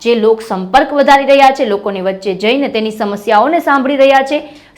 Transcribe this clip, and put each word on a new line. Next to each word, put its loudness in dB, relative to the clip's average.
જે 0
લોક 2
સંપર્ક -4
વધારી 2
રહ્યા 4
છે, -4
લોકોની -4
વચ્ચે -4
જઈને -2
તેની -4
સમસ્યાઓને 0
સાંભળી 0
રહ્યા 4
છે, -4